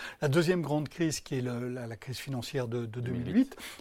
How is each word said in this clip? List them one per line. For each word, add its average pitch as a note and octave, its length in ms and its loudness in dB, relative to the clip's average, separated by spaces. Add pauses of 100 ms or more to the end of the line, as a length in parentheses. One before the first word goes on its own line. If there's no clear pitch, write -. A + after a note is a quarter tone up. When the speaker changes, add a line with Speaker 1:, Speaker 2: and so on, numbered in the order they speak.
(220)
Speaker 1:
la D3+ 60 4
deuxième E3+ 340 4
grande D3 260 0
crise D#3+ 340 0
qui C#3 180 -2
est - 20 0
le, B2 260 -2
la, B2 200 -6
la A2+ 80 -8
crise A#2+ 220 -8
financière B2+ 500 -2
de, A#2 180 -2
de A#2 160 -6
deux A#2+ 100 -2
mille A#2+ 100 -2
huit, B2 40 -4
Speaker 2:
deux - 80 -2
mille B3+ 120 8
huit. - 120 -8 (240)